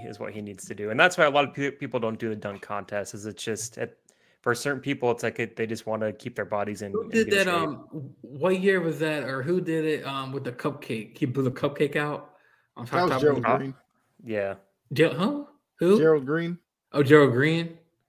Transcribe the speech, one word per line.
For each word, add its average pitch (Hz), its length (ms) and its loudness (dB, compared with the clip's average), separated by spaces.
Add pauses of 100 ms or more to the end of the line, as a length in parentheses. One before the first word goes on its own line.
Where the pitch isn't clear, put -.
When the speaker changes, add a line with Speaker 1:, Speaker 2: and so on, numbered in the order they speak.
Speaker 1:
is 110 140 -14
what 104 140 -8
he 104 80 -10
needs 101 240 -12
to - 100 -12
do. 104 140 -6
And 113 100 0
that's 180 180 6
why 165 80 6
a 147 40 4
lot 143 180 4
of 135 60 -12
pe-, 139 180 -2
people 127 280 -6
don't 110 200 -4
do 113 80 -4
the 110 80 -4
dunk 101 260 -10
contest, 101 520 -6
is 104 120 -12
it's 107 160 -10
just, 110 360 -6
at, 120 200 -8 (440)
for 123 120 2
certain 131 280 -2
people, 135 300 0
it's 117 120 -2
like 113 160 -4
it, 117 160 -6
they 113 120 -2
just 110 180 -8
wanna 110 260 -2
keep 120 240 -12
their 104 80 -4
bodies 101 380 -4
in, 101 100 -8
Speaker 2:
Who 220 120 -4
Speaker 1:
in 226 60 -10
Speaker 2:
did 220 200 2
Speaker 1:
good 202 40 0
Speaker 2:
that? 196 120 2
Speaker 1:
shape. 180 80 0
Speaker 2:
Um, 156 680 -6
what 156 380 -2
year 190 220 4
was 160 180 -2
that, 156 240 -2
or 131 200 -4
who 175 180 0
did 160 240 -2
it, 151 200 -2
um, 135 280 -6
with 135 100 -6
the 123 80 -6
cupcake? 123 640 -8
He 151 80 0
blew 131 180 0
the 131 80 2
cupcake 143 440 0
out 147 380 -4 (420)
on 120 100 -10
Speaker 3:
That - 60 -10
Speaker 2:
top, 127 120 4
Speaker 3:
was - 100 2
Speaker 2:
top - 80 2
Speaker 3:
Gerald 135 240 4
Speaker 2:
of 117 140 4
Speaker 3:
Green. 135 160 -8 (500)
Speaker 1:
Yeah. 101 300 -2 (360)
Speaker 2:
Ger-, 151 240 4
huh? 285 300 -2 (340)
Who? 190 200 6
Speaker 3:
Gerald 151 260 4
Green. 170 320 -2 (340)
Speaker 2:
Oh, 147 120 2
Gerald 143 280 8
Green. 160 460 0 (320)